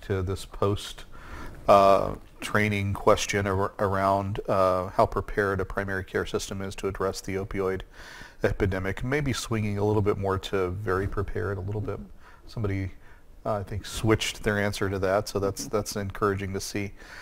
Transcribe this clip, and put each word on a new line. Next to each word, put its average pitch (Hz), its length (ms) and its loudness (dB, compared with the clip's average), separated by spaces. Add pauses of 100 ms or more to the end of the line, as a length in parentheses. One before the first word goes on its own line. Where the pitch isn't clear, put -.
to 95 200 0
this 92 220 -4
post, - 600 -2 (640)
uh, 98 480 8 (240)
training 104 520 2
question 101 540 2
ar-, 98 320 0
around, 98 720 2
uh, 92 400 4
how 110 180 4
prepared 98 540 0
a 92 40 0
primary 95 400 -4
care - 220 -2
system 101 340 -4
is 98 160 -6
to 101 120 -4
address 95 340 -2
the 95 140 -4
opioid 95 460 -2 (600)
epidemic, 95 600 0
maybe 135 300 0
swinging 107 460 -2
a 101 60 0
little 107 180 2
bit 98 160 2
more 98 180 0
to 95 340 0
very 95 360 -2
prepared, 98 500 -4
a 95 60 -8
little 104 180 -6
bit. 101 180 -6 (480)
Somebody, 98 440 -4 (560)
uh, 113 80 0
I 101 80 -4
think, 95 240 -8
switched - 560 0
their 107 160 2
answer 101 320 0
to 98 80 -2
that, 95 300 2
so - 100 -2
that's, 98 300 -2
that's - 280 -2
encouraging 98 560 0
to 95 80 -4
see. 101 320 -4 (300)